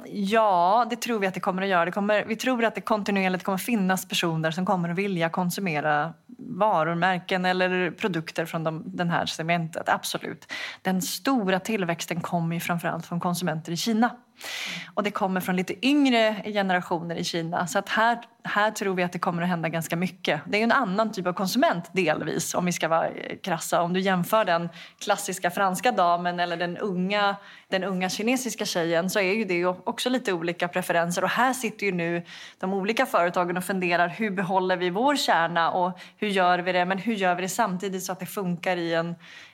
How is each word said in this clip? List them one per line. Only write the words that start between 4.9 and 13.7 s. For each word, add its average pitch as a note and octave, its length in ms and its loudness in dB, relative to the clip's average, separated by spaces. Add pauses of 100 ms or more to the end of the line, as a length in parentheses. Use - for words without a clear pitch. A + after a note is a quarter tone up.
vilja F#3+ 300 0
konsumera E3 880 0 (240)
varumärken F3+ 1040 2
eller F#3 460 2
produkter E3 560 -2
från E3 180 -4
de, D#3+ 220 -2
den F3+ 240 -2
här D#3+ 160 2
segmentet. E3 640 -2
Absolut. - 640 -4 (300)
Den F#3 200 0
stora F#3+ 580 0
tillväxten E3+ 600 -2
kommer E3 360 -2
ju E3+ 40 -2
framförallt E3 460 -4
från F3 140 -4
konsumenter E3+ 520 -2